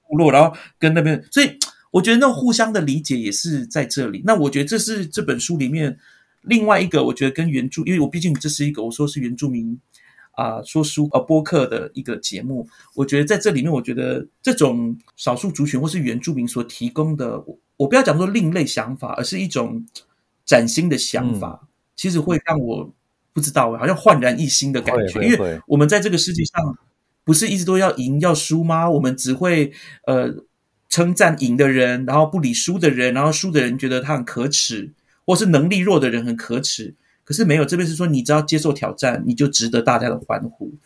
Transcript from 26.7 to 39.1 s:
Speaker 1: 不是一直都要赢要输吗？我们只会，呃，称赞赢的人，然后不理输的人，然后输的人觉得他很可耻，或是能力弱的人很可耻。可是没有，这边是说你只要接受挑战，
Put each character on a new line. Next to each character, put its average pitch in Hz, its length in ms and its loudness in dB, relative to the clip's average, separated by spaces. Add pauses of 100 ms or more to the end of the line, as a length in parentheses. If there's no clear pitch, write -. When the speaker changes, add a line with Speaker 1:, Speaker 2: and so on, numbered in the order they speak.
Speaker 1:
不 156 100 4
是 226 160 4
一 202 80 -2
直 175 80 -4
都 185 120 2
要 190 200 2
赢 131 240 -2
要 175 120 4
输 160 300 0
吗？ 165 260 0
我 147 100 2
们 131 160 0
只 127 180 -2
会， 156 380 0 (360)
呃， 127 260 0 (560)
称 175 240 2
赞 165 260 4
赢 120 160 0
的 139 140 4
人， 127 360 0
然 131 100 0
后 156 100 6
不 165 140 -2
理 131 120 0
输 175 280 -2
的 165 100 4
人， 123 240 0
然 135 100 0
后 156 80 2
输 180 200 -2
的 147 100 2
人 123 160 0
觉 131 100 -4
得 127 140 -2
他 143 140 -4
很 123 100 -4
可 120 220 -4
耻， 117 440 -4 (340)
或 185 100 2
是 214 120 2
能 156 220 4
力 196 100 2
弱 180 200 4
的 131 100 4
人 117 160 -2
很 117 100 -4
可 117 240 -4
耻。 - 360 -6 (280)
可 147 120 -6
是 220 100 2
没 151 100 4
有， 156 80 4
这 170 140 -2
边 175 100 0
是 160 80 -4
说 170 120 -2
你 139 140 0
只 120 100 0
要 151 100 4
接 151 160 2
受 151 160 2
挑 104 180 -6
战， 120 340 -2